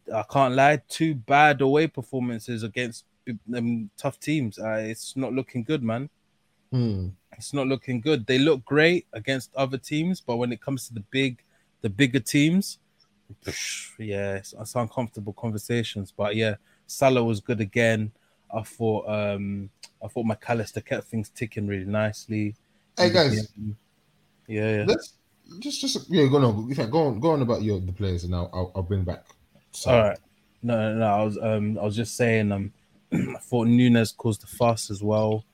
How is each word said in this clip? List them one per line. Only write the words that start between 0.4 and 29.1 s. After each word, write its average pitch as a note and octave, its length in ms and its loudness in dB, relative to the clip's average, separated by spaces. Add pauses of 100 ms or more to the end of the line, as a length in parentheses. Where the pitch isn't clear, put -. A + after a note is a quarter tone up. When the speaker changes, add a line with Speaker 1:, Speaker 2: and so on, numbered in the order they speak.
Speaker 1:
lie, C#3 340 6
two E3 260 0
bad C#3 460 6
away C#3+ 260 4
performances B2 760 -6
against, A#2 400 -6 (500)
um, A#2 440 -2
tough - 200 -4
teams. C#3+ 400 -2
Uh, A2 300 -4
it's - 280 -12
not B2+ 180 -4
looking B2+ 280 -4
good, D3 200 -4
man. A#2 260 -4 (640)
Speaker 2:
Hmm. G#2+ 360 0 (280)
Speaker 1:
It's - 160 -16
not C#3 160 -2
looking B2+ 320 -4
good. C3 260 0
They B2+ 120 4
look C#3 260 2
great D#3+ 480 2
against C3 420 -6
other C3+ 240 -2
teams, E3 420 -4
but A#2 180 -4
when B2 140 -2
it A2 80 -10
comes C3+ 280 -6
to A#2 60 -14
the G#2 160 -10
big, C3+ 320 -2 (400)
the A2+ 80 -2
bigger B2+ 300 2
teams, D#3+ 580 2 (680)
psh, - 540 -8
yeah, G2+ 380 -4
it's, - 220 -12
it's A2+ 160 -10
uncomfortable A2+ 600 -4
conversations. A2 840 -4
But G#2 180 -2
yeah, A2 220 0 (300)
Salah C3 360 4
was A2+ 180 0
good A2+ 200 -2
again. A2 500 2 (400)
I G#2+ 120 -6
thought, A2 460 -4
um, G2+ 600 -4 (340)
I G#2+ 60 -10
thought A#2 180 -4
McAllister A2 580 -4
kept - 240 -6
things A2 200 -6
ticking A2 380 -8
really G2 180 -4
nicely. G#2+ 720 -2 (400)
Speaker 2:
Hey, F3 120 6
Speaker 1:
In E3+ 40 0
the F#3 60 4
Speaker 2:
guys. G#2+ 340 2
Speaker 1:
game. G#2 240 -8 (720)
Yeah, G#2+ 300 0
yeah. G#2 100 0
Speaker 2:
Let's - 240 -2 (480)
just, C#4+ 200 -8
just, C4+ 300 -4
yeah, E3 160 6
go C#3 120 4
on, A#2 340 2 (180)
go D#3 160 2
on, A2+ 140 -2
go D#3+ 100 2
on D3 120 2
about A#2 200 0
your, G#2 160 0
the F#2 140 -6
players, F2+ 320 -2
and F2+ 100 -4
I'll, F2 180 -4
I'll, F2+ 220 -6
I'll F#2+ 80 -2
bring F#2 220 -2
back F2 200 -6 (460)